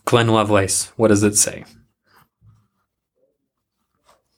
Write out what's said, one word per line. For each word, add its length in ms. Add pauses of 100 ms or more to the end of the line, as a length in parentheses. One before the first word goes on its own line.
Glenn 220
Lovelace, 680
what 100
does 160
it 120
say? 280 (2750)